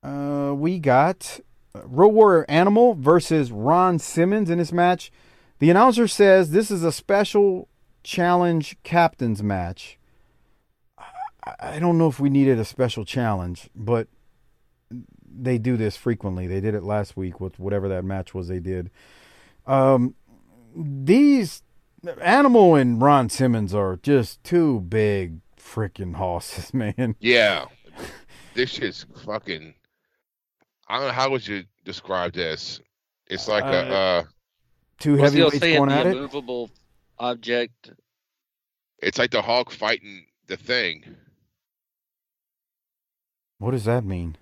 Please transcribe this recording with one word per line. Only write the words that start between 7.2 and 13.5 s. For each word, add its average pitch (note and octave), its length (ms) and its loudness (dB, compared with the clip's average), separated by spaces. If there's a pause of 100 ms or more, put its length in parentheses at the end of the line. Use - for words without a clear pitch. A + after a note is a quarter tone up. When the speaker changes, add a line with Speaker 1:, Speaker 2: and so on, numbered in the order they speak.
Speaker 1:
challenge F3 800 0
captain's B2+ 600 0
match. F#2+ 540 -6 (1000)
I, - 560 -18 (220)
I D3+ 40 -8
don't E3+ 180 0
know E3 100 2
if C3+ 120 -4
we C#3+ 100 0
needed C3+ 300 2
a G#2+ 60 -4
special A#2 400 -6
challenge, F#2+ 680 -6